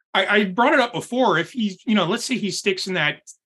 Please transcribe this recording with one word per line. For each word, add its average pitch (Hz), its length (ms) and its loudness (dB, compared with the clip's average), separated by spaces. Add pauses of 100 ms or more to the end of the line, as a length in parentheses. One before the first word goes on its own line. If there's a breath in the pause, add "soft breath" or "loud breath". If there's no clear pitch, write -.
(140)
I, 190 120 2
I 208 180 2
brought 233 300 2
it 285 60 4
up 240 120 0
before. 214 460 0
If 233 120 -2
he's, 202 360 -4
you 220 100 2
know, 180 100 2
let's 226 180 -2
say 254 120 -4
he 185 160 -4
sticks 190 340 -2
in 190 80 -4
that 151 280 -2 (240)